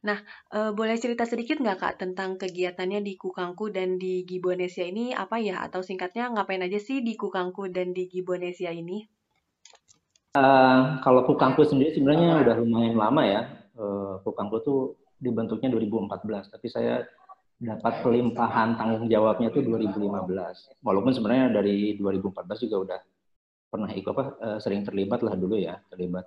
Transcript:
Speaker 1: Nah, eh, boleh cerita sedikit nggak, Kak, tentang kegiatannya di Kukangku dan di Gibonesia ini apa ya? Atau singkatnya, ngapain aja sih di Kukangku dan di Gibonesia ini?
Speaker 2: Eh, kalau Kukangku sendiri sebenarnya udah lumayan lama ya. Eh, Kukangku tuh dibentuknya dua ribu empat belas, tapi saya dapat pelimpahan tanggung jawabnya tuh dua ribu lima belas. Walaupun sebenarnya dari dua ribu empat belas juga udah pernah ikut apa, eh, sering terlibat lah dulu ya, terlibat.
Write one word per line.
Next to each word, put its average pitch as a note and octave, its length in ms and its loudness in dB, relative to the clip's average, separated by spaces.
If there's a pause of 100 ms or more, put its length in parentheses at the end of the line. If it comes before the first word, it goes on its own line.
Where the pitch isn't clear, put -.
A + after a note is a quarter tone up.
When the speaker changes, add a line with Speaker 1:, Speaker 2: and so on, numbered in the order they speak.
Speaker 1:
Nah, G#3 160 -2 (320)
eh, G#3+ 240 -2
boleh A3 240 0
cerita A#3+ 320 -2
sedikit A#3+ 320 -4
nggak, G3+ 160 0
Kak, - 240 -2
tentang F#3 320 -6
kegiatannya F#3 720 -4
di F#3+ 160 -8
Kukangku F#3 480 -8
dan F#3 320 -2
di F#3 240 -4
Gibonesia F3+ 560 -4
ini A3 320 -4
apa G#3+ 240 -4
ya? G3+ 240 -4
Atau F#3 240 -6
singkatnya, F#3 480 -6
ngapain F#3+ 320 -4
aja G3+ 160 -2
sih C4+ 240 -4
di A3+ 80 -2
Kukangku F#3+ 560 -4
dan F3+ 240 -4
di F#3 160 -6
Gibonesia F3+ 640 -6
ini? F3 320 -10 (1300)
Speaker 2:
Eh, C3 480 8 (240)
kalau B2+ 160 8
Kukangku C#3 400 4
sendiri D3 320 4
sebenarnya D#3 480 6
udah A#2 140 6 (100)
lumayan A#2 320 4
lama A#2 320 4
ya. G#2+ 160 2 (320)
Eh, G2+ 380 -4 (100)
Kukangku G#2 400 -4
tuh C3+ 320 0 (240)
dibentuknya A2+ 480 -2
dua A2+ 160 0
ribu G#2 160 -2
empat G2+ 240 -8
belas, G#2 240 -8
tapi - 160 -16
saya A#2 400 -2 (560)
dapat A#2 400 -2
pelimpahan A#2 800 2
tanggung A2+ 240 0
jawabnya A2 480 4
tuh C#3+ 80 2
dua A#2 160 0
ribu G#2 240 -2
lima G2 240 -2
belas. F#2 400 -6 (160)
Walaupun G#2+ 320 2
sebenarnya B2 480 2
dari G2+ 320 2
dua G2+ 160 -2
ribu F#2+ 240 -2
empat F2+ 160 -10
belas G#2 80 -6
juga G2 320 -2
udah F#2 100 -6 (680)
pernah G#2 240 -6
ikut G2 240 -6
apa, C3+ 60 0 (260)
eh, G#2+ 80 -4
sering G2+ 240 -2
terlibat G2+ 400 -2
lah G#2+ 160 -2
dulu F#2+ 240 0
ya, E2+ 160 -6 (160)
terlibat. F2+ 340 -6